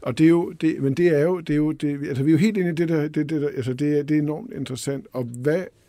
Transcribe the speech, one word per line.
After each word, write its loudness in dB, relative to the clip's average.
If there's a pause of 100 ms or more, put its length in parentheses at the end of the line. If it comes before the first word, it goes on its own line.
Og -6
det 6
er 10
jo, 4
det, -2
men 0
det 4
er 4
jo, 0
det -4
er 0
jo, 0
det, -4
altså, -2
vi 4
er 8
jo 6
helt 4
inde 0
i -2
det 0
der, 0
det, -4
det -2
der, 0
altså, -4
det 0
er, 0
det 0
er 2
enormt -6
interessant. -8
Og -4
hvad -2 (240)